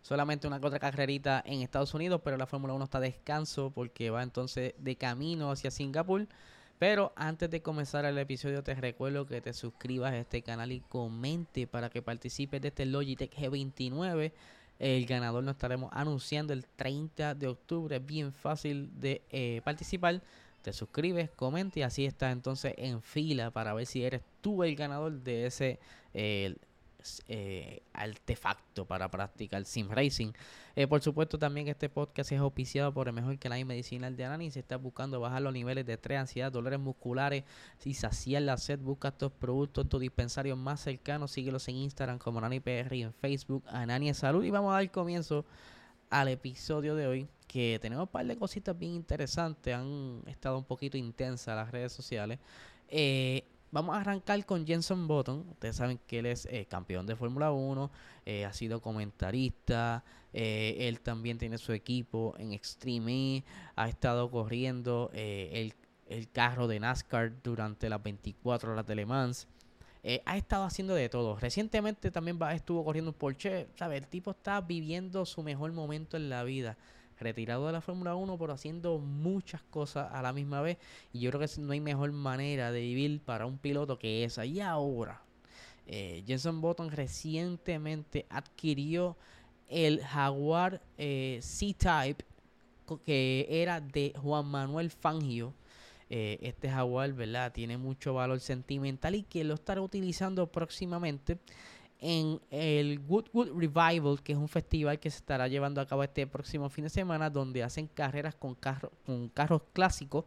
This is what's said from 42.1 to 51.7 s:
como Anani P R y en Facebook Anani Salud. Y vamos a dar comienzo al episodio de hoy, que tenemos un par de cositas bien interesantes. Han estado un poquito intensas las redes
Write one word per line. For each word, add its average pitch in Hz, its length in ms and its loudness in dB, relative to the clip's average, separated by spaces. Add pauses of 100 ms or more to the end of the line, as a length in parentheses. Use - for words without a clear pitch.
como 120 220 -2
Anani 120 200 0
P 123 200 0
R 127 180 -2
y 120 60 0
en 113 100 -4
Facebook 135 540 -2
Anani 127 460 0
Salud. 147 300 4
Y - 60 0
vamos 202 220 4
a 190 60 4
dar 196 140 2
comienzo 170 540 0 (640)
al 135 200 4
episodio 147 680 -2
de 151 100 0
hoy, 131 220 0 (200)
que 117 340 2
tenemos 120 220 -2
un 190 40 -2
par - 180 -4
de 240 120 -2
cositas 196 420 -2
bien 170 140 -4
interesantes. 160 840 -2
Han 131 500 -6
estado 135 320 -4
un 135 60 -4
poquito 135 320 -4
intensas 123 580 -4
las 110 160 -2
redes 123 220 -4